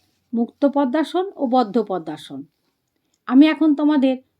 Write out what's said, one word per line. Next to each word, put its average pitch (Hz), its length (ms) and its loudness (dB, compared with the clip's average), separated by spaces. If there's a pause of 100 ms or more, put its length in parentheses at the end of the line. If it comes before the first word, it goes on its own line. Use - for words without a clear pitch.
(340)
মুক্ত 233 280 -6 (120)
পদ্মাসন 294 520 -2 (100)
ও 277 120 -6
বদ্ধ 240 280 -2 (120)
পদ্মাসন। 156 560 -10 (840)
আমি 269 220 6
এখন 302 280 2
তোমাদের 277 420 2 (220)